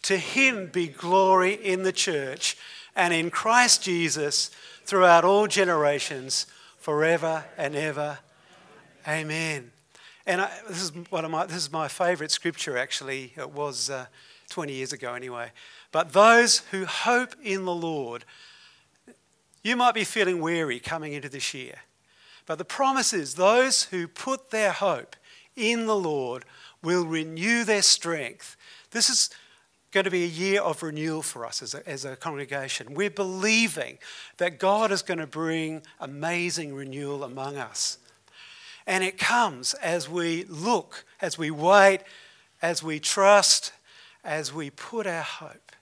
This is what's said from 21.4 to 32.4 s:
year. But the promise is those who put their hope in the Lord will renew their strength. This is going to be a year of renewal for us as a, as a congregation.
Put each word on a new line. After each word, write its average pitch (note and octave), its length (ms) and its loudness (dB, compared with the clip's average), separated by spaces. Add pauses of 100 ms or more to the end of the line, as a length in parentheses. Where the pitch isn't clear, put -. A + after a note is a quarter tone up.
year. B2+ 260 -12 (680)
But D#3 120 -6
the F3 60 -8
promise C4+ 480 2
is C#3+ 240 -4
those A#3 480 4
who F3 240 -4
put C4 420 -8
their G#3+ 220 2
hope E3 460 -2 (400)
in A3+ 300 0
the A3 80 2
Lord C3+ 500 -2 (360)
will F3 240 0
renew E3 600 -2
their G#3 160 2
strength. - 720 0 (360)
This A3+ 180 2
is - 200 0 (600)
going G3 140 2
to F#3+ 40 0
be F3+ 140 0
a F3 40 -2
year F#3+ 340 0
of D#3+ 220 -2
renewal D#3 380 -6
for A#2+ 240 -8
us - 160 -8
as - 140 -12
a, - 100 -14
as C#3 200 -10
a C3+ 100 -10
congregation. C#3 800 -8